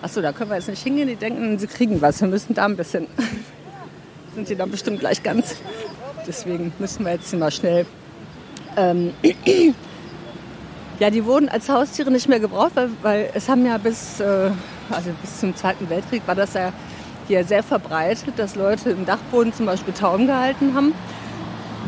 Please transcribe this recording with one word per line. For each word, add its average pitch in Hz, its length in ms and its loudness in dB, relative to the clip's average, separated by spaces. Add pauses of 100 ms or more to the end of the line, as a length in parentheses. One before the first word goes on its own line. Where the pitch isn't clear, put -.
ach 175 60 -6
so, 208 140 -2
da 147 100 0
können 208 180 -6
wir 202 60 -2
jetzt 180 120 -6
nicht 196 140 -8
hingehen, 277 260 0
die 233 80 -4
denken, 220 420 -2
sie 202 80 -4
kriegen 214 360 2
was, - 180 4
wir 202 80 4
müssen 208 260 0
da 196 100 2
ein 202 120 2
bisschen, 165 300 -4 (640)
<laughs> - 640 -18
sind 214 140 -8
die 208 80 -2
dann 190 140 -2
bestimmt 202 300 -4
gleich - 220 0
ganz. - 340 0 (680)
Deswegen 170 520 -4
müssen 196 260 -4
wir 175 80 -2
jetzt 175 180 -4
hier 185 80 -2
mal 156 140 2
schnell, 175 340 2 (880)
ähm, 175 360 4 (100)
<clears throat> 339 520 6 (1200)
ja, 208 120 6
die 214 140 2
wurden 269 240 6
als - 200 -2
Haustiere 277 420 2
nicht 254 180 4
mehr 240 120 6
gebraucht, 214 340 2
weil, 247 160 2 (120)
weil 208 320 2
es 208 140 -4
haben 254 160 6
ja 233 140 2
bis, 226 420 -4
äh, 196 300 4 (400)
also 175 200 -4 (100)
bis - 200 -10
zum 185 140 0
Zweiten - 340 -2
Weltkrieg 190 380 -2
war 185 80 2
das 196 200 0
ja 185 180 -2 (560)
hier 185 160 4
sehr 202 180 4
verbreitet, 185 760 0
dass 202 180 -2
Leute 208 360 2
im 185 140 0
Dachboden 226 480 2
zum 226 140 -2
Beispiel 185 280 -2
Tauben 202 320 4
gehalten 262 480 2
haben. 277 200 4 (920)